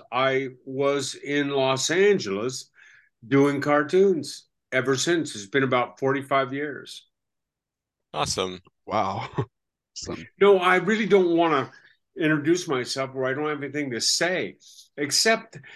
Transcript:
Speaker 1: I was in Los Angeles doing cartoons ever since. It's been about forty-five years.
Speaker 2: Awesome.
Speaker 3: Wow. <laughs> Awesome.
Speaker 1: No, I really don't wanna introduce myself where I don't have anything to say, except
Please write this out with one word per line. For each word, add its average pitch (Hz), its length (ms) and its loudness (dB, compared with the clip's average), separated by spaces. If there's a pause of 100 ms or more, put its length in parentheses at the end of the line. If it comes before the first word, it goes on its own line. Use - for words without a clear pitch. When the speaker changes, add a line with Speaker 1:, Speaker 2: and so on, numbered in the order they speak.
(120)
Speaker 1:
I 131 440 -2 (100)
was 139 480 -2
in 143 360 -2
Los 135 420 0
Angeles 131 800 0 (560)
doing 139 340 4
cartoons 147 880 2 (240)
ever 131 240 0
since. 165 400 -2
It's 101 100 -12
been 139 160 0
about 123 380 0
forty-five 135 520 -2
years. 143 540 -10 (1080)
Speaker 2:
Awesome. 95 500 -4 (260)
Speaker 3:
Wow. 104 500 -2
<laughs> 127 80 -2 (640)
Awesome. 85 180 -10 (140)
Speaker 1:
No, 196 180 8
I 180 200 4
really 208 280 0
don't 180 300 4
wanna 156 340 2 (480)
introduce 156 480 0
myself 131 480 -4
where 131 120 -4
I 131 80 -2
don't 151 160 -4
have 147 120 -6
anything 143 300 -6
to 113 80 -4
say, 165 560 -2 (400)
except 214 640 -2 (160)